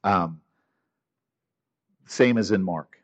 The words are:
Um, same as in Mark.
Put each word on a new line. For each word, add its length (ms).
Um, 360
same 320
as 140
in 100
Mark. 420